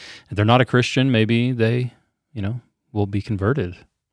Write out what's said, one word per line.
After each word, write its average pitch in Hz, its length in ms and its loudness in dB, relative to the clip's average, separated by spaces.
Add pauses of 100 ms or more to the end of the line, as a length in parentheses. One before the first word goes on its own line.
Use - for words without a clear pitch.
(300)
If 90 80 -12
they're 107 80 2
not 120 160 6
a - 40 2
Christian, 131 460 0
maybe 117 400 2
they, 120 420 -2 (400)
you 104 80 -8
know, 117 200 -6 (320)
will 104 120 0
be 98 160 -4
converted. 101 560 -4 (360)